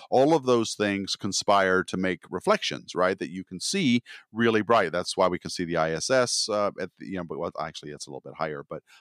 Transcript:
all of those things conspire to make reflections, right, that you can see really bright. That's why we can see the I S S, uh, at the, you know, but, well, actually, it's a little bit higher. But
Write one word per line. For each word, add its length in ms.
all 240
of 100
those 300
things 400
conspire 720
to 120
make 320
reflections, 680
right, 240
that 100
you 140
can 160
see 420
really 300
bright. 280
That's 260
why 120
we 100
can 120
see 140
the 120
I 160
S 180
S, 380
uh, 320
at 180
the, 80
you 100
know, 80
but, 140
well, 220
actually, 320
it's 160
a 20
little 100
bit 160
higher. 320
But 140